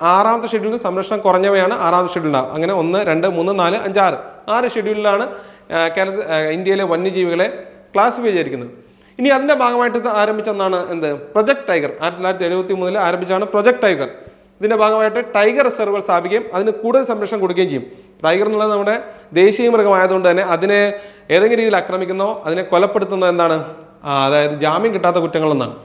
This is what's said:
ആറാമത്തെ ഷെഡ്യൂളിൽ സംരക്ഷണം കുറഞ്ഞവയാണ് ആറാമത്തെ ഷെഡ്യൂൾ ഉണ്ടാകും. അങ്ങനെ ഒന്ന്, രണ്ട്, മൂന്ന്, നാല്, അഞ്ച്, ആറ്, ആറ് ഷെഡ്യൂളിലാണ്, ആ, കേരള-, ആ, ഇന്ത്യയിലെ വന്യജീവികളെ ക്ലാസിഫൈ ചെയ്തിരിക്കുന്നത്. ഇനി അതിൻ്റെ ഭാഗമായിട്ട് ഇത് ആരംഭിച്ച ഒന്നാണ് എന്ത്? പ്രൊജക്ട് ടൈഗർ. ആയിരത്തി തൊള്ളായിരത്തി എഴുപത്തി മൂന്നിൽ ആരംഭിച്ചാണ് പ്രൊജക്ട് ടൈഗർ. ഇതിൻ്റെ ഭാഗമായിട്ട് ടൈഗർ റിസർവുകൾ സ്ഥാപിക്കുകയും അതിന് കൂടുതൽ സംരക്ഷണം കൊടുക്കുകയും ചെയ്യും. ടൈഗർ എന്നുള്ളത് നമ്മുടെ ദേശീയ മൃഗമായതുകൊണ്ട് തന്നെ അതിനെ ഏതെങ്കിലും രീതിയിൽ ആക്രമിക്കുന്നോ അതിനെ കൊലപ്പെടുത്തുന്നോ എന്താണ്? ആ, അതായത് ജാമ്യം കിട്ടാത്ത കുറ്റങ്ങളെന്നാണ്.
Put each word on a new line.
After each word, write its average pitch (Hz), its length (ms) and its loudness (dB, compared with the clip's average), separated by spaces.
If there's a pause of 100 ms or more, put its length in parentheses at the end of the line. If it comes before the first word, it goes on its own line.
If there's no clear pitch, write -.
ആറാമത്തെ 214 460 2
ഷെഡ്യൂളിൽ 220 300 -4
സംരക്ഷണം 202 420 -4
കുറഞ്ഞവയാണ് 190 540 2
ആറാമത്തെ 175 400 0
ഷെഡ്യൂൾ 165 140 -4
ഉണ്ടാകും. 131 260 0
അങ്ങനെ 165 200 -2
ഒന്ന്, 175 260 0
രണ്ട്, 175 280 0
മൂന്ന്, 185 320 -2
നാല്, 175 160 2
അഞ്ച്, 202 240 -2
ആറ്, - 520 -2
ആറ് 240 200 0
ഷെഡ്യൂളിലാണ്, 214 580 -2 (440)
ആ, 165 140 0
കേരള-, 190 360 -2
ആ, 160 140 -2
ഇന്ത്യയിലെ 180 460 0
വന്യജീവികളെ 180 800 -2 (300)
ക്ലാസിഫൈ 240 300 0
ചെയ്തിരിക്കുന്നത്. 147 680 -4 (300)
ഇനി 254 100 2
അതിൻ്റെ 277 240 2
ഭാഗമായിട്ട് 240 440 0
ഇത് 233 100 -4
ആരംഭിച്ച 214 420 0
ഒന്നാണ് 190 420 -2
എന്ത്? 156 220 -4
പ്രൊജക്ട് 214 560 -2
ടൈഗർ. 156 200 0
ആയിരത്തി 170 260 -4
തൊള്ളായിരത്തി 185 300 -2
എഴുപത്തി 185 280 -2
മൂന്നിൽ 185 260 -2
ആരംഭിച്ചാണ് 185 460 0
പ്രൊജക്ട് 214 380 2
ടൈഗർ. 156 240 2 (520)
ഇതിൻ്റെ 214 160 0
ഭാഗമായിട്ട് 214 500 2 (100)
ടൈഗർ 240 300 4
റിസർവുകൾ 208 340 -2
സ്ഥാപിക്കുകയും 190 540 0
അതിന് 202 180 0
കൂടുതൽ 233 340 0
സംരക്ഷണം 208 340 -4
കൊടുക്കുകയും 180 300 0
ചെയ്യും. 135 140 -4 (420)
ടൈഗർ 185 200 4
എന്നുള്ളത് 214 260 0
നമ്മുടെ 208 320 0 (300)
ദേശീയ 208 360 4
മൃഗമായതുകൊണ്ട് 190 600 4
തന്നെ 180 120 2
അതിനെ 196 500 2 (380)
ഏതെങ്കിലും 214 260 4
രീതിയിൽ 220 180 2
ആക്രമിക്കുന്നോ 185 720 -2
അതിനെ 170 180 -2
കൊലപ്പെടുത്തുന്നോ 190 640 0
എന്താണ്? 165 480 0 (280)
ആ, 139 220 0
അതായത് 147 260 2
ജാമ്യം 160 420 0
കിട്ടാത്ത 175 240 0
കുറ്റങ്ങളെന്നാണ്. 156 680 -2